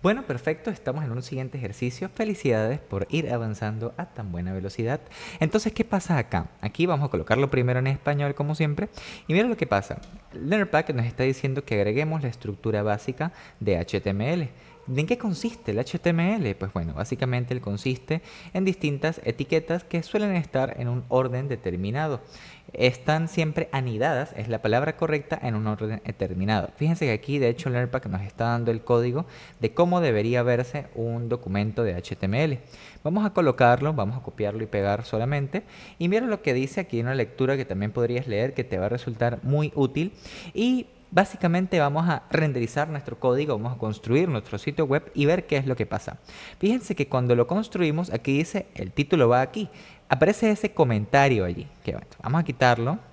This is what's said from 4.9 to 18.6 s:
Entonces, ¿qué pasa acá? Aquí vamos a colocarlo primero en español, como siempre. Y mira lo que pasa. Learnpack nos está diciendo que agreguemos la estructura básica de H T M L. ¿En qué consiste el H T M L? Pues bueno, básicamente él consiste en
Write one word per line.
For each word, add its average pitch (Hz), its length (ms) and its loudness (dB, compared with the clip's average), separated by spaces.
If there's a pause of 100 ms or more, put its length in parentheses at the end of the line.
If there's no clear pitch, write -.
Entonces, 208 320 0
¿qué - 140 -2
pasa 175 320 0
acá? 92 300 0 (120)
Aquí 131 260 -2
vamos 147 220 2
a - 20 -2
colocarlo 113 400 2
primero 127 300 2
en 131 80 0
español, 143 480 0
como 147 180 -2
siempre. 151 360 0 (400)
Y 156 40 2
mira 208 140 4
lo 233 80 0
que - 100 0
pasa. - 360 0 (320)
Learnpack 165 560 0
nos 123 160 0
está 120 180 -2
diciendo 135 400 0
que 113 120 -2
agreguemos 139 460 2
la 135 60 -2
estructura 107 560 -2
básica 117 480 -2 (300)
de 95 160 2
H 87 240 -2
T 101 80 -2
M 107 240 0
L. 160 160 -2 (440)
¿En 147 140 0
qué 240 100 2
consiste 226 540 -4
el 104 80 0
H 135 180 -4
T 175 120 0
M 170 260 2
L? 127 200 0
Pues 98 180 -6
bueno, 82 200 -4
básicamente 123 600 -2
él 123 80 -4
consiste 127 600 -4 (320)
en 190 120 0